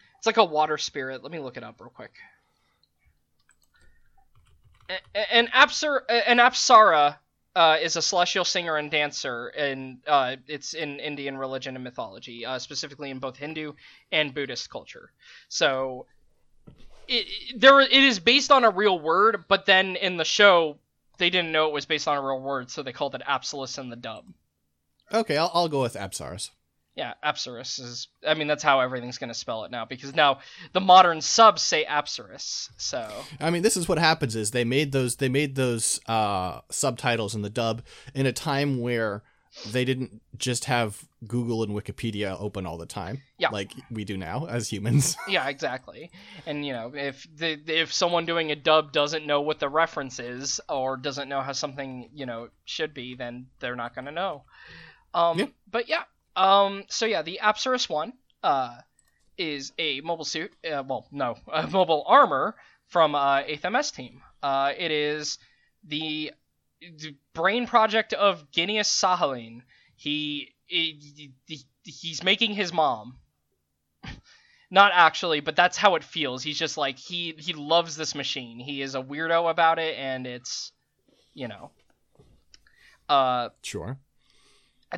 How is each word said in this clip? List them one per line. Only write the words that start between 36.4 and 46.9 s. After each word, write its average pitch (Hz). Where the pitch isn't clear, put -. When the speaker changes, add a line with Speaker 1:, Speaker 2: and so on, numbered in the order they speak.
Speaker 2:
subtitles 117
in 107
the 104
dub 113
in 135
a 123
time 139
where 113
they 127
didn't 127
just -
have 120
Google 117
and 104
Wikipedia 104
open 98
all 82
the 85
time, 101
Speaker 1:
Yeah. 156
Speaker 2:
like 101
we 110
do 98
now 95
as 117
humans. 113
<laughs> -
Speaker 1:
Yeah, 170
exactly. 139
And, 147
you 139
know, 120